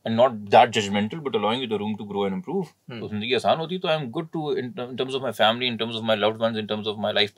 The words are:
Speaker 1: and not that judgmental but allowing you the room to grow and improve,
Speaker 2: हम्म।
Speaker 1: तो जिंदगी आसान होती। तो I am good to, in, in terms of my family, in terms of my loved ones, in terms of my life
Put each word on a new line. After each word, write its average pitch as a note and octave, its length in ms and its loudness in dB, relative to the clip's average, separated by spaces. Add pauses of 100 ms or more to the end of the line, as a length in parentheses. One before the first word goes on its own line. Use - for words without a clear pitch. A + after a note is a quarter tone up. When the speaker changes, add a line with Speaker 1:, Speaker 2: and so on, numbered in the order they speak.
Speaker 1:
and A2+ 120 2
not - 120 6
that G#3 360 6
judgmental E3 520 0
but C3 160 -2
allowing G#2+ 280 0
you A2+ 60 -4
the G#2 100 -2
room G#2+ 140 -4
to G#2 140 -10
grow G2+ 160 -2
and G2 100 0
improve, F#2 320 -4 (240)
Speaker 2:
हम्म। A#2 100 -10
Speaker 1:
तो G#2 100 -10
जिंदगी G#2+ 240 -4
आसान A2+ 240 4
होती। E3 200 -4
तो F3+ 100 -6
I D#3+ 40 2
am D#3 140 0
good D#3+ 220 -6 (100)
to, D3 200 -2
in, B2 320 -6
in B2+ 120 -6
terms C3 140 -4
of C3 140 -4
my G#2+ 120 -6
family, A#2+ 300 2
in A2 100 -4
terms A#2 140 -4
of A2+ 140 -2
my G#2 140 2
loved A2 200 0
ones, A2+ 180 0
in G#2 100 -6
terms G#2+ 160 -4
of G#2 180 -4
my G#2 120 0
life G#2 200 2